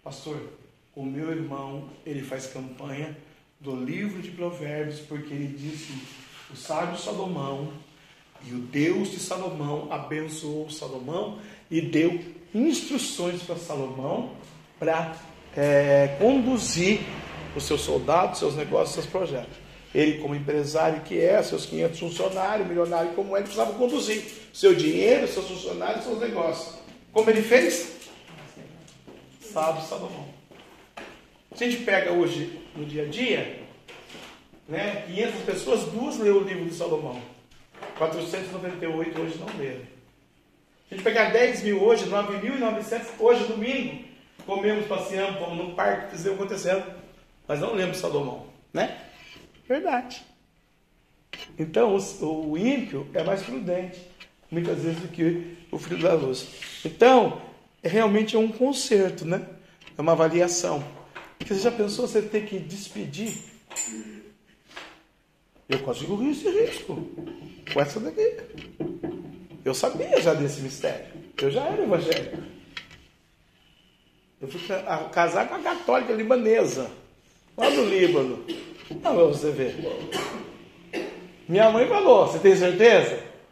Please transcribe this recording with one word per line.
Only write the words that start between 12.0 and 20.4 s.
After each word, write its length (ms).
instruções 880
para 140
Salomão 760
pra, 380
é, 640
conduzir 800
os 80
seus 180
soldados, 580
seus 160
negócios, 380
seus 120
projetos. 520
Ele, 240
como 160
empresário 680